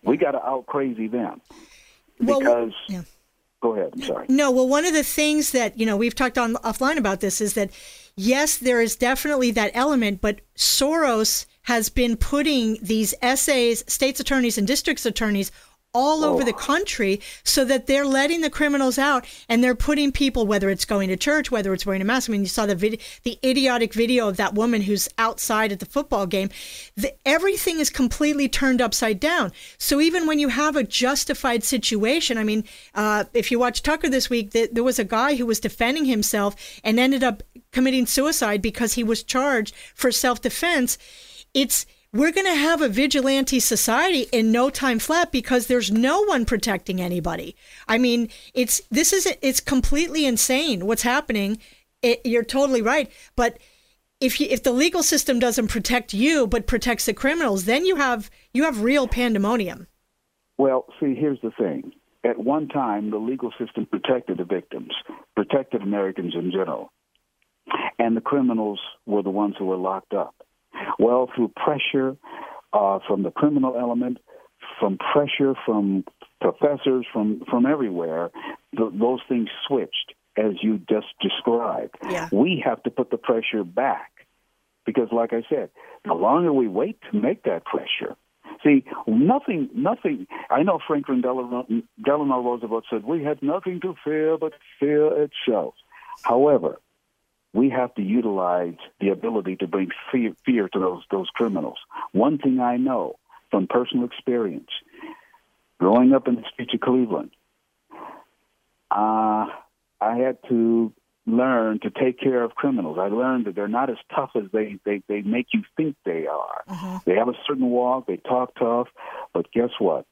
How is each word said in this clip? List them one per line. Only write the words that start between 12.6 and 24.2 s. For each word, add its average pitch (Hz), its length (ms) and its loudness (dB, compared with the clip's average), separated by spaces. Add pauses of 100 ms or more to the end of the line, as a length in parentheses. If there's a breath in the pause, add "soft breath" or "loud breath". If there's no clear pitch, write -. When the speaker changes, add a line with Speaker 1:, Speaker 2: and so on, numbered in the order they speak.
Speaker 2:
these 220 400 0
S 254 260 2
As, 240 400 2
state's 269 320 -2
attorneys 247 380 0
and 202 80 0
district's - 400 0
attorneys 208 460 -2 (420 soft breath)
all 302 300 2
over 277 180 2
Speaker 1:
Oh. 254 40 2
Speaker 2:
the 233 80 0
country 247 680 -2 (240 loud breath)
so 269 220 2
that 262 200 2
they're 277 200 2
letting 285 340 2
the 311 100 0
criminals 277 480 2
out 269 280 2 (240 loud breath)
and 233 120 4
they're 254 140 4
putting 285 380 2
people, 254 340 0
whether 196 220 2
it's 196 160 0
going 196 240 0
to 185 80 0
church, 294 340 0
whether 196 220 0
it's 180 120 -4
wearing 190 160 -2
a 190 40 -2
mask. 254 240 0
I - 20 0
mean, 202 120 0
you 185 40 -2
saw 214 180 0
the 202 100 0
vid-, 214 260 -2 (220 loud breath)
the 233 200 -4
idiotic 254 500 2
video 233 360 2